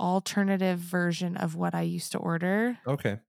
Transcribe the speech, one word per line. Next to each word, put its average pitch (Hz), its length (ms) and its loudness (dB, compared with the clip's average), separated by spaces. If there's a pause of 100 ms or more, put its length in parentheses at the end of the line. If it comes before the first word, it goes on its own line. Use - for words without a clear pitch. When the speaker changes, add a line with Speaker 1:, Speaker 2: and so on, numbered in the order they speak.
Speaker 1:
alternative 190 800 2
version 175 580 0
of 170 200 -2
what 175 180 -2
I 170 80 0
used 170 300 -4
to - 60 -2
order. 190 680 0
Speaker 2:
Okay. 120 420 -2